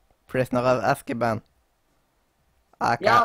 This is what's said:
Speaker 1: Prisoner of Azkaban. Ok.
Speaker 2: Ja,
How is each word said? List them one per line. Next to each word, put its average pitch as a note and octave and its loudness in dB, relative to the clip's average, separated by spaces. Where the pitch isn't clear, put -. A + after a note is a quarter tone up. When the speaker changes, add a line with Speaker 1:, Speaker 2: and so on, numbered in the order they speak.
Speaker 1:
Prisoner B2+ -2
of B2+ 2
Azkaban. A#2 -2
Ok. A#2 -2
Speaker 2:
Ja, G#3+ 4